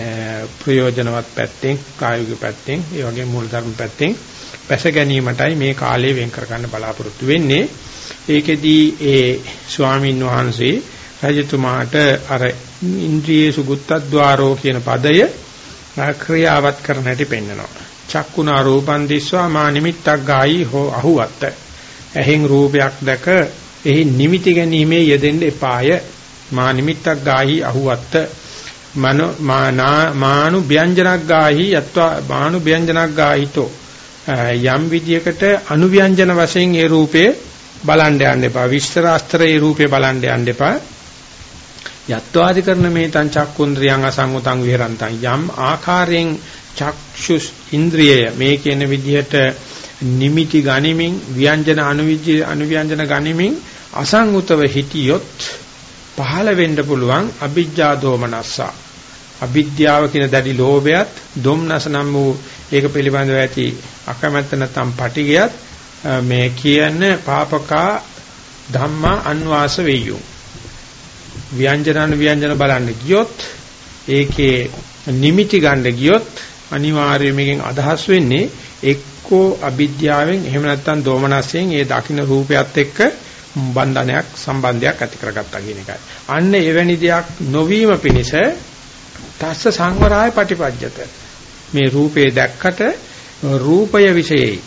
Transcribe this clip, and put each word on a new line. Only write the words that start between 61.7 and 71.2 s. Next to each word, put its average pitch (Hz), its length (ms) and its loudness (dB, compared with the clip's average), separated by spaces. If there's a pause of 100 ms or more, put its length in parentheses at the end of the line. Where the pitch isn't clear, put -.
නම් 143 220 -2
වූ 139 280 0 (300)
ඒක 139 200 2
පිළිබඳව 139 480 0
ඇති 131 300 0 (380)
අකමැත්ත 143 500 -4
නැත්නම් 131 380 -4
පටිගයත්, 147 600 0 (500)
අ, 131 200 -2
මේ 123 280 0
කියන 147 520 0 (180)
පාපකා 151 800 -2 (640)
ධම්මා 151 560 -2
අන්වාස 151 540 -2
වෙය්‍යු. 123 400 -2 (1300)